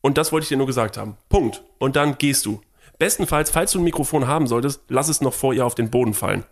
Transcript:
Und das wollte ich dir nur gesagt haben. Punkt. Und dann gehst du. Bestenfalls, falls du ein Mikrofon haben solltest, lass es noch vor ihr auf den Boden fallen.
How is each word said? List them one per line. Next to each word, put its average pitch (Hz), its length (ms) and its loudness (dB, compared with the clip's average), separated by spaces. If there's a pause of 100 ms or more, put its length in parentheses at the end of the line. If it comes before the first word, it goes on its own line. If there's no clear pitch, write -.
Und 139 180 2
das 160 140 0
wollte 156 120 0
ich - 40 -8
dir 143 80 -2
nur 135 100 2
gesagt 120 300 -2
haben. 107 200 -10 (120)
Punkt. 165 340 2 (160)
Und 135 180 0
dann 147 220 2
gehst 139 280 0
du. 104 140 -6 (380)
Bestenfalls, 165 520 0
falls 165 220 0
du 196 60 0
ein 175 60 2
Mikrofon 147 420 0
haben 147 200 2
solltest, 123 420 0
lass 131 200 0
es 156 120 -2
noch 127 140 0
vor 131 200 0
ihr 131 100 2
auf 120 100 0
den 113 160 -2
Boden 123 240 2
fallen. 98 380 -2